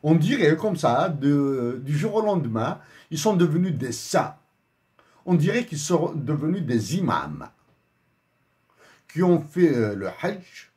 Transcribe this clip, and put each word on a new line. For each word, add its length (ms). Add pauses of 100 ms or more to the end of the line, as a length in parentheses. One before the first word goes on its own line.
On 120
dirait 400
comme 220
ça, 320
de, 720
du 140
jour 180
au 60
lendemain, 580 (320)
ils 60
sont 180
devenus 380
des 180
saints. 440 (920)
On 80
dirait 320
qu'ils 140
sont 360
devenus 480
des 340
imams 520 (1600)
qui 120
ont 180
fait, 340
euh, 200
le 120 (140)
hajj 560